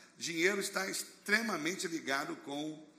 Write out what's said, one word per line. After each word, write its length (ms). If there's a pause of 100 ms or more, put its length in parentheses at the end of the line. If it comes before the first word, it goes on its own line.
(160)
Dinheiro 440
está 280
extremamente 960
ligado 500
com, 500 (120)